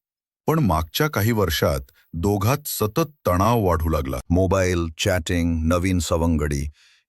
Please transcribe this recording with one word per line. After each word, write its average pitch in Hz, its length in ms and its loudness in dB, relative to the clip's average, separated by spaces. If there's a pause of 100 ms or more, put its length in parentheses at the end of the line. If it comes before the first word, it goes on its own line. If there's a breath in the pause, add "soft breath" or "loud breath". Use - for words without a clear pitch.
(480)
पण 160 120 2
मागच्या 92 480 0
काही 110 240 0
वर्षात 87 480 0 (340 soft breath)
दोघात 101 520 0
सतत - 640 -4
तणाव 101 320 2
वाढू 82 300 0
लागला. 69 280 -2 (120)
मोबाईल, 90 560 2 (120)
चॅटिंग, 85 720 0
नवीन 90 320 2
सवंगडी 76 680 0 (400 soft breath)